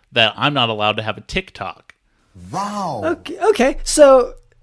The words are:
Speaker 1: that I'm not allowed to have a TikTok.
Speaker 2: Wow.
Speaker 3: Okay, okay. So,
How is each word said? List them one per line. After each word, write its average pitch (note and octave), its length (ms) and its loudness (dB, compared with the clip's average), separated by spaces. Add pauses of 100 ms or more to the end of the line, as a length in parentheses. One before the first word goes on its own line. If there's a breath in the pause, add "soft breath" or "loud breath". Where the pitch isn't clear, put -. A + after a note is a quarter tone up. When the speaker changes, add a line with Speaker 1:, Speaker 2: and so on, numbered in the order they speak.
(120)
Speaker 1:
that A2+ 240 2
I'm C3+ 180 -2
not B2 160 0
allowed G#2+ 260 -2
to A2 60 -6
have G#2+ 160 -6
a G#2+ 40 -18
TikTok. - 720 -12 (560)
Speaker 2:
Wow. F#3+ 540 -8
Speaker 3:
Okay, E4 360 -8
okay. D#4+ 440 2
So, C4+ 500 4 (280)